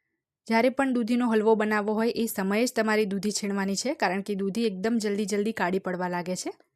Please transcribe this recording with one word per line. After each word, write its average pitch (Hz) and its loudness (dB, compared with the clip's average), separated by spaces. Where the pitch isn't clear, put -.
જ્યારે 226 4
પણ 262 0
દૂધીનો 240 2
હલવો 220 4
બનાવવો 214 0
હોય 220 0
એ 226 0
સમયે 202 0
જ 247 -4
તમારી 214 2
દૂધી 202 -2
છીણવાની 196 -2
છે, 254 -2
કારણ 196 0
કે 202 -4
દૂધી 196 -2
એકદમ 214 -2
જલ્દી 208 -2
જલ્દી 208 0
કાળી 190 0
પડવા 180 -4
લાગે 180 -4
છે. 330 -8